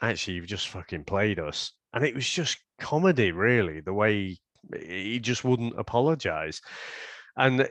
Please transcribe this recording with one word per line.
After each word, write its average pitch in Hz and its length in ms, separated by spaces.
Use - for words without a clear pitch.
"Actually, 101 320
you've 87 120
just 98 220
fucking 85 360
played 101 340
us." 76 340
And 120 100
it 131 100
was 131 140
just - 300
comedy, 147 540
really, 95 480
the 92 140
way 104 420
he 95 320
just 120 260
wouldn't 120 340
apologize. 110 840
And, 131 340